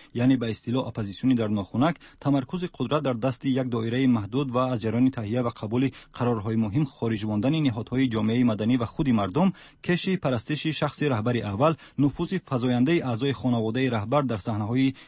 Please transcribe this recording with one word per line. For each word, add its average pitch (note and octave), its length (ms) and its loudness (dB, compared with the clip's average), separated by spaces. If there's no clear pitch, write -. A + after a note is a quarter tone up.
یعنی B2+ 220 4
به A#2 140 -2
اصطلاح A#2 360 -4
اپوزیسیونی A#2 480 0
در A2 140 0
ناخنک، A2+ 480 0
تمرکز C#3+ 440 0
قدرت C#3 240 0
در C3 100 0
دست B2 320 -4
یک C3 260 0
دایره A#2 360 0
محدود A#2+ 440 0
و A#2+ 80 0
از B2+ 220 0
جریان A#2 300 2
تهیه A#2 300 -2
و A#2+ 80 0
قبول A#2+ 420 -2
قرارهای A2+ 440 -2
مهم A2+ 280 0
خارج A2+ 400 -4
ماندن A2 360 0
نهادهای B2+ 480 0
جامعهٔ A2+ 360 2
مدنی A2 320 2
و A#2 80 0
خود D3 240 -2
مردم، A#2 440 2
کشی F3+ 320 0
پرستش D3 500 -2
شخص D3+ 360 -2
رهبر A#2+ 340 0
اول، A2 380 2
نفوذ E3 400 0
فزایندهٔ B2+ 580 2
اعضای B2+ 260 0
خانوادهٔ A#2+ 580 0
رهبر A#2 320 0
در A#2+ 140 -2
صحنه‌های A#2 560 0